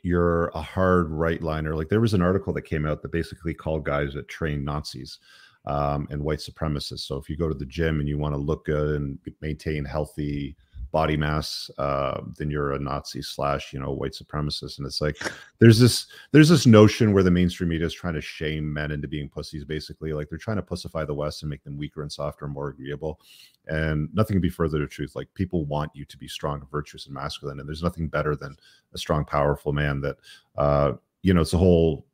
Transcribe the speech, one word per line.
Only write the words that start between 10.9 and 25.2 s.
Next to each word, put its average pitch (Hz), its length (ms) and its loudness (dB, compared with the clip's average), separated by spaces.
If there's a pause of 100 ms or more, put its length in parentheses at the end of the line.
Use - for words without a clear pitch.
body 78 260 0
mass, 76 640 -4
uh, 69 420 -2 (160)
then 76 140 -4
you're 71 220 -2
a 69 60 -4
Nazi 69 440 -8
slash, 71 500 -4
you 67 80 -8
know, 69 120 -6
white 67 200 -6
supremacist. 73 640 -8
And 69 100 -10
it's - 140 -6
like, 76 160 -2 (420)
there's 113 200 12
this, 120 280 6 (260)
there's 151 180 10
this 156 160 6
notion 107 480 10
where 95 80 8
the 90 80 6
mainstream 87 400 2
media 82 160 0
is 80 80 -4
trying 87 180 -6
to 76 80 -4
shame 76 500 -6
men 73 200 -4
into 73 180 -6
being 71 220 -6
pussies, 73 340 -10
basically. 78 480 -8
Like, 76 160 -6
they're 85 80 -12
trying 107 220 -6
to 87 40 -4
pussify 80 440 -6
the 73 80 -4
West 73 280 -6
and 78 60 -8
make 71 160 -10
them 71 140 -12
weaker 73 240 -10
and 76 100 -10
softer 73 320 -10
and 71 80 -8
more 71 160 -8
agreeable. 71 520 -10 (480)
And 78 440 -2
nothing 101 220 0
can 92 80 2
be 87 80 0
further 78 300 -2
to 73 60 -2
truth. - 300 -10
Like, 69 160 -10